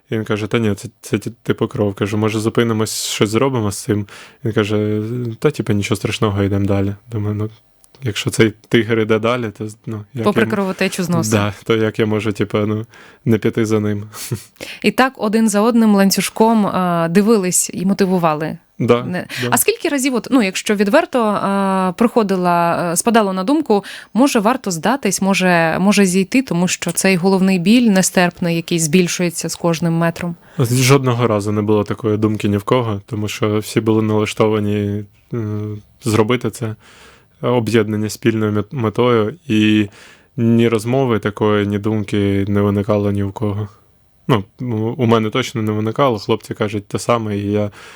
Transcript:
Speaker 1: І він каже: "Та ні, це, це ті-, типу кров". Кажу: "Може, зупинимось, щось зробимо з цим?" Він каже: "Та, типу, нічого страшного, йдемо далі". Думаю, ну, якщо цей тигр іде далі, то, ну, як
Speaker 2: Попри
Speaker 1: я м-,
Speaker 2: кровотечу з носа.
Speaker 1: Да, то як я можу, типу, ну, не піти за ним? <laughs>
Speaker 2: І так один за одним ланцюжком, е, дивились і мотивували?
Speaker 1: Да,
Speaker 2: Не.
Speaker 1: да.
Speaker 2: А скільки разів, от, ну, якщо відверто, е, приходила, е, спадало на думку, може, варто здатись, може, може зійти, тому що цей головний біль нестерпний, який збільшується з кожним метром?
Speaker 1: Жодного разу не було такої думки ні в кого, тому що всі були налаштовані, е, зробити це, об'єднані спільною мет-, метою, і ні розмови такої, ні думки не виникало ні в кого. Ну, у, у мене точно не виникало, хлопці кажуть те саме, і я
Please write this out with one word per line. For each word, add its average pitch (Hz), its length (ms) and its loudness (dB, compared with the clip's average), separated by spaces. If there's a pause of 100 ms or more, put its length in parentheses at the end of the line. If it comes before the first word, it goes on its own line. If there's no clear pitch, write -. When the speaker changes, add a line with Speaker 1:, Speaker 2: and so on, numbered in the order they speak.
(100)
Speaker 1:
І 123 40 -4
він 110 100 -4
каже: 107 220 -4
"Та 120 120 -2
ні, 107 160 0
це, 104 140 -10 (120)
це - 180 -4
ті-, 110 140 -8 (100)
типу - 260 -2
кров". 104 260 -2
Кажу: 107 240 -2
"Може, 107 220 0
зупинимось, 110 640 -2
щось 110 240 0
зробимо 113 400 0
з - 120 -8
цим?" 104 240 -2 (380)
Він 113 80 -2
каже: 107 500 0 (360)
"Та, 151 120 0
типу, 110 220 -2
нічого 101 240 0
страшного, 104 460 -2
йдемо 98 240 0
далі". 98 280 0 (180)
Думаю, 104 220 -4
ну, 107 160 -6 (520)
якщо 113 280 -4
цей 110 220 4 (160)
тигр 113 320 2
іде 110 180 2
далі, 113 400 -2
то, 107 100 -8 (180)
ну, 107 180 -10 (100)
як 117 100 -6
Speaker 2:
Попри 214 180 0
Speaker 1:
я - 40 2
м-, - 80 -4
Speaker 2:
кровотечу 190 500 -4
з 170 40 -4
носа. 165 220 0
Speaker 1:
Да, 104 220 0 (120)
то 113 120 2
як 110 220 -2
я 113 80 2
можу, 107 260 0
типу, 107 260 -2
ну, 107 280 -2 (380)
не 113 140 2
піти 113 280 0
за 107 140 0
ним? 104 240 -4 (400)
<laughs> - 380 -16
Speaker 2:
І 208 80 0
так 254 260 0
один 220 320 0
за 202 120 0
одним 226 340 4
ланцюжком, 202 720 2
е, 175 440 0
дивились 196 640 2
і 120 120 -4
мотивували? 170 720 0 (200)
Speaker 1:
Да, 120 260 2
Speaker 2:
Не. 180 220 -6 (160)
Speaker 1:
да. 123 80 -4
Speaker 2:
А 226 60 4
скільки 415 320 0
разів, 277 260 -2
от, 220 160 -4
ну, 254 120 4
якщо 190 320 -2
відверто, 240 440 2 (120)
е, 190 680 0
приходила, 175 920 2
е, 170 40 -2
спадало 214 360 2
на 185 120 -4
думку, 226 400 0 (300)
може, 254 260 2
варто 220 300 0
здатись, 190 520 -2
може, 180 580 2
може 196 260 4
зійти, 190 360 2
тому 175 260 -2
що - 240 -4
цей 190 240 2
головний 190 420 2
біль 220 320 4
нестерпний, 180 640 2
який 170 220 -2
збільшується 165 680 0
з - 80 -8
кожним 170 360 0
метром? 170 440 -2 (220)
Speaker 1:
Жодного 127 680 2
разу 107 260 0
не 107 100 0
було 104 220 2
такої 107 320 -2
думки 107 320 0
ні 101 80 2
в 101 60 -2
кого, 113 440 0
тому 104 220 -6
що 107 300 -2
всі 107 220 -2
були 110 220 2
налаштовані, 104 1000 0 (300)
е, - 20 -6 (680)
зробити 113 460 0
це, 110 240 -8 (680)
об'єднані 107 680 0
спільною 110 420 0
мет-, 104 220 -4
метою, 113 600 0 (140)
і 107 400 2 (480)
ні 117 320 4
розмови 117 500 0
такої, 104 480 0
ні 101 120 -2
думки 101 680 0
не 101 120 2
виникало 104 520 0
ні 101 100 -2
в 98 100 -4
кого. 104 360 -6 (600)
Ну, 101 160 0 (160)
у, 135 40 -8 (100)
у 113 320 -2
мене 110 240 4
точно 120 320 -4
не 107 100 -2
виникало, 110 460 0
хлопці 110 360 -4
кажуть 104 340 -4
те 110 100 -6
саме, 110 400 -2
і 101 140 -2
я 104 180 -2 (260)